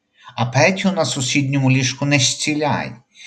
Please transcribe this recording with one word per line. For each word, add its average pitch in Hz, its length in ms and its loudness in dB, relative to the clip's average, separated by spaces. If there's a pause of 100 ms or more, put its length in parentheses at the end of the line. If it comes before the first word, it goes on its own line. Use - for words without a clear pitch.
(360)
А 123 100 -2
Петю 180 460 2
на 160 140 0
сусідньому 135 680 0
ліжку 131 340 0
не 143 140 2
зціляй, 131 720 -2 (360)